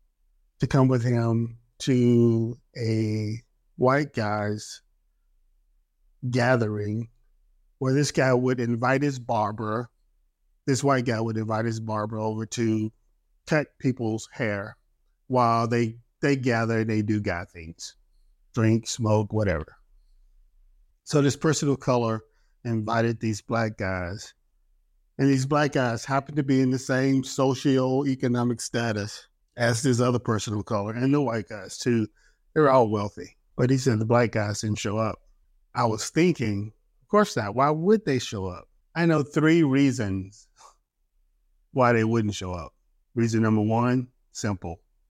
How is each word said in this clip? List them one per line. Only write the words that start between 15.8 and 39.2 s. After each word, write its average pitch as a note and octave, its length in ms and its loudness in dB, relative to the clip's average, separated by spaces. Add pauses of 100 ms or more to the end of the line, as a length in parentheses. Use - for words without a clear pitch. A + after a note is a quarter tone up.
they C#3+ 140 2
gather A2+ 440 0
and A2 100 0
they G#2+ 140 0
do G#2+ 180 0
guy F#2 240 -6
things, - 500 -18 (600)
drink, A2+ 320 2
smoke, G#2+ 440 0
whatever. G2 360 -2 (1400)
So D3 180 0
this C#3 140 2
person D3+ 340 0
of C3+ 100 0
color A2+ 420 -2 (440)
invited A2+ 540 -2
these A2 220 -4
Black A2+ 360 -4
guys, F#2 560 -6 (840)
and C#3 100 4
these C3+ 160 2
Black D3 280 0
guys B2 300 -2
happened C#3 340 -4
to D3 60 0
be C3+ 180 2
in B2+ 100 2
the C3 80 0
same C3+ 420 0
socioeconomic C3 1400 0
status A2 680 -6 (280)
as A#2 280 0
this B2 180 2
other B2 180 2
person A2 360 -2
of G2+ 100 -6
color G#2+ 280 -4
and C3 200 0
the D3 80 4
white A#2 260 -4
guys G2+ 300 -14
too. A#2 300 0 (460)
They're D3+ 160 4
all B2+ 200 4
wealthy, G#2 480 -6 (180)
but B2+ 140 2
he C3+ 80 4
said B2 220 0
the A2 60 -2
Black A#2+ 260 2
guys G#2 300 -4
didn't G#2+ 180 -2
show G#2 180 -4
up. A2 240 -4 (520)
I B2 120 0
was A2 240 -4
thinking, A2 640 0 (280)
of - 60 -20
course G#3 300 2
not. G#2 180 -4
Why C#3 140 2
would F3 360 2
they C3+ 140 0
show G2 280 -6
up? F2 200 -12 (260)
I E3+ 120 0
know D3+ 180 4